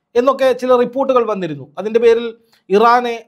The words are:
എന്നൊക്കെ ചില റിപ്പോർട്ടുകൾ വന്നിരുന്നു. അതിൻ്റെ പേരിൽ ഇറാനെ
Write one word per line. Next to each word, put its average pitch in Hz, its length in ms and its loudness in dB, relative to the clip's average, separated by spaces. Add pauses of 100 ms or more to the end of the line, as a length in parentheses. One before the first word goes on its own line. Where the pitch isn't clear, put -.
(200)
എന്നൊക്കെ 262 280 0 (140)
ചില 254 100 0 (120)
റിപ്പോർട്ടുകൾ 254 500 0
വന്നിരുന്നു. 151 340 -8 (120)
അതിൻ്റെ 220 260 -2
പേരിൽ 233 200 2 (520)
ഇറാനെ 233 380 2 (120)